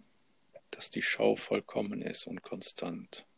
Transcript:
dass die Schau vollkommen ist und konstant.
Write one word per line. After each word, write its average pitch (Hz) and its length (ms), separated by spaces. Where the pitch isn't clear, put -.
dass - 220
die - 100
Schau 110 340
vollkommen 104 680
ist - 240
und - 160
konstant. - 840